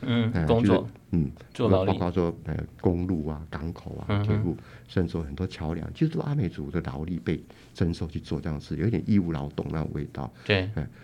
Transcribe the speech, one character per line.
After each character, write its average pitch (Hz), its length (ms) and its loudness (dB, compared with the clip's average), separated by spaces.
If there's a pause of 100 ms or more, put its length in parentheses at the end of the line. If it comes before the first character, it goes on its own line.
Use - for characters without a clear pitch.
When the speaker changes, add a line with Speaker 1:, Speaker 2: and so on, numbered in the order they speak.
Speaker 1:
嗯， 117 320 2
Speaker 2:
哎， 90 140 2
Speaker 1:
工 113 160 6
作。 95 140 6
Speaker 2:
就 95 60 -2
是、 - 80 -8 (200)
嗯， 78 200 2 (220)
Speaker 1:
做 117 160 2
劳 95 160 6
力。 92 60 6
Speaker 2:
包 92 80 2
括 90 120 0
说， 85 240 2 (100)
呃， 80 120 -2 (240)
公 87 240 4
路 80 220 0
啊、 76 240 -6
港 76 200 -6
口 - 260 -12
啊、 - 120 -10
Speaker 1:
嗯 104 160 2
哼。 - 20 0
Speaker 2:
铁 107 100 4
路， 104 200 0 (300)
甚 92 180 2
至 - 60 -2
说 85 100 -2
很 73 140 -6
多 90 100 -2
桥 80 280 -4
梁， 80 200 -6
其 - 60 -6
实 160 80 4
都 160 140 -4
阿 143 120 -2
美 123 160 0
族 73 220 -8
的 85 100 -2
劳 67 220 -6
力 85 200 -4
被 85 160 0 (340)
征 85 200 2
收 85 140 -6
去 78 120 -8
做 76 220 -4
这 82 80 -4
样 76 80 -2
的 71 80 -10
事， 82 120 -6
有 82 100 2
一 - 20 2
点 98 160 2
义 104 140 4
务 85 120 2
劳 71 180 -2
动 82 200 -4
那 76 100 -2
种 78 140 -2
味 76 180 -4
道。 64 200 -8 (120)
Speaker 1:
对。 95 300 2
Speaker 2:
哎， 76 140 -2 (160)